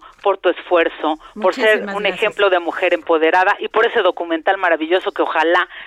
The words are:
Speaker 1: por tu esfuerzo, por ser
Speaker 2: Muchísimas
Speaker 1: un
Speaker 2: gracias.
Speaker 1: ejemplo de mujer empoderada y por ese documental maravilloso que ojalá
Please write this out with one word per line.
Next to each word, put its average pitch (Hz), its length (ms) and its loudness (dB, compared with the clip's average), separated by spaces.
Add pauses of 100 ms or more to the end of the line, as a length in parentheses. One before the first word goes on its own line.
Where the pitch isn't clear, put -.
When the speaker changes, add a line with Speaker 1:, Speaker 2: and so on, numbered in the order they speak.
(220)
Speaker 1:
por 196 160 0
tu 185 100 0
esfuerzo, 165 680 0 (220)
por 185 140 2
ser 254 120 -4
Speaker 2:
Muchísimas 202 300 0
Speaker 1:
un 208 60 -6
Speaker 2:
gracias. 190 200 -4
Speaker 1:
ejemplo 202 280 0
de 180 80 2
mujer 170 360 -2
empoderada 170 640 2
y 427 80 -6
por 226 180 2
ese 233 140 0
documental 175 560 0
maravilloso 175 560 0
que - 80 -2
ojalá 170 480 0 (180)